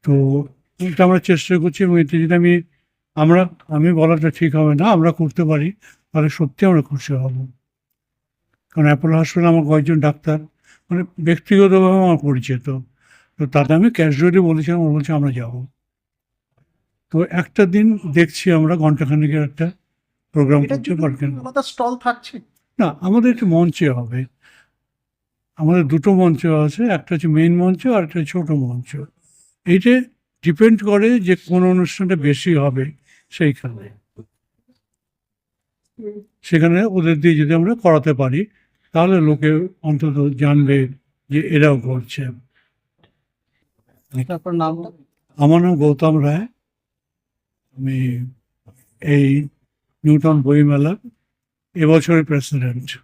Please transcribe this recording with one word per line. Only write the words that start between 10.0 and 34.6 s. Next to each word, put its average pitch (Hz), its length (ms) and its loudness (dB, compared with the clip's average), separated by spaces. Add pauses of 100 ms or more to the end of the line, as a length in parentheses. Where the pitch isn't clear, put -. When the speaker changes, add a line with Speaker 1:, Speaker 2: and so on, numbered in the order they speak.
Speaker 1:
ডাক্তার, 151 380 -4 (520)
মানে, 175 140 -4 (160)
ব্যক্তিগতভাবে 190 840 2
আমার 170 180 2
পরিচিত, 131 480 -4 (680)
তো 151 80 -4
তাতে 143 280 2
আমি 208 160 4
ক্যাজুয়ালি 165 480 2
বলেছিলাম, 165 420 0
ও 156 120 0
বলছে, 151 200 -2
"আমরা 143 200 -2
যাব।" 123 340 -10 (1500)
তো 165 180 0
একটা 180 360 0
দিন 208 320 2 (140)
দেখছি 170 400 0
আমরা 160 240 2
ঘন্টাখানেকের 151 640 0
একটা 160 280 -6 (640)
প্রোগ্রাম 143 320 2
Speaker 2:
এটার 269 140 -4
Speaker 1:
করতে - 120 -8
Speaker 2:
জন্য 160 120 -4
Speaker 1:
পারি 139 120 -2
কিনা। 135 260 -8
Speaker 2:
আলাদা 262 220 -6
স্টল 247 340 -6
থাকছে? 240 440 -8 (380)
Speaker 1:
না, 175 220 0
আমাদের 233 340 2
একটা 233 120 -4
মঞ্চে 165 440 2
হবে, 123 340 -6 (1300)
আমাদের 160 300 2
দুটো 165 280 0
মঞ্চ 175 320 2
আছে, 156 380 0
একটা 180 300 -4
হচ্ছে 165 140 -4
মেইন 165 280 2
মঞ্চ 180 300 -2
আর 214 180 0
একটা 156 200 -6
ছোট 156 260 -6
মঞ্চ। 123 460 -6 (680)
এইটা 214 340 2 (420)
ডিপেন্ড 208 420 2
করে 214 360 2
যে 180 160 0
কোন 180 340 0
অনুষ্ঠানটা 185 460 -2
বেশি 147 380 0
হবে 139 380 -2 (380)
সেইখানে, 123 580 -4 (2500)